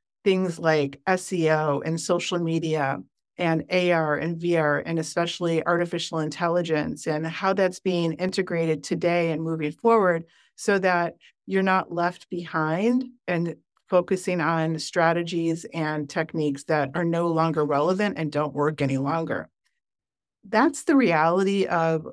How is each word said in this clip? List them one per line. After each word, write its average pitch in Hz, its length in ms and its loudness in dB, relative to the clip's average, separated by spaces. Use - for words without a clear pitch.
things 185 340 2
like 156 480 2
S 185 260 0
E 165 180 2
O 156 340 2
and 165 160 -2
social 175 400 -2
media 160 600 -2
and 165 340 0
A 180 220 2
R 156 240 2
and 165 240 -4
V 170 160 2
R, 147 280 2
and 165 140 -2
especially 165 640 -2
artificial 170 540 -2
intelligence, 160 880 -2
and 156 200 -2
how 180 260 -2
that's 190 260 0
being 170 360 0
integrated 170 680 -2
today 170 480 0
and 160 120 -4
moving 160 280 -4
forward 185 540 2
so 196 240 0
that 180 340 2
you're 190 160 0
not 190 300 2
left 175 360 -2
behind 175 760 0
and 170 260 -2
focusing 180 520 0
on 160 400 0
strategies 165 920 0
and 151 380 -4
techniques 156 540 -4
that 147 300 0
are 175 100 -2
no 170 240 0
longer 160 360 2
relevant 175 540 0
and 156 140 -4
don't 147 220 -4
work 147 280 0
any 135 140 0
longer. 139 520 -4
That's 240 360 2
the 311 120 4
reality 190 720 4
of 160 460 0